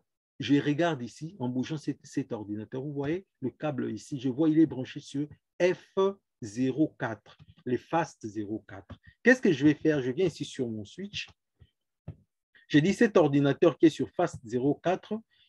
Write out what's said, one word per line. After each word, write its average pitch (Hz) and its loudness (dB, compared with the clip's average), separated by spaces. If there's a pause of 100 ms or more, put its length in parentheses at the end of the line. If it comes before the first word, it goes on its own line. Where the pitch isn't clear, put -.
(400)
je 120 2
regarde 143 0
ici, 151 -14
en 123 -4
bougeant 127 -4
cet, 147 -8
cet - -6
ordinateur, 107 -8
vous 147 -8
voyez 147 -4 (140)
le 123 -4
câble 123 -6
ici, 120 -10
je 127 -2
vois, 147 2
il 156 4
est 160 8
branché 127 -8
sur 143 -8 (340)
F - -2 (420)
zéro 127 -2
quatre, - -10 (300)
les 127 0
fast - -4
zéro 104 -8
quatre. - -18 (240)
Qu'est-ce 247 4
que 196 4
je 135 0
vais 151 8
faire ? 151 0
Je 127 -4
viens 160 -2
ici 156 -6
sur - -6
mon 110 -8
switch. - -12 (1400)
J'ai 151 4
dit 190 2
cet 220 4
ordinateur 143 4
qui 175 4
est 156 10
sur 135 -6
fast - -4
zéro 123 -2
quatre, 180 -4 (360)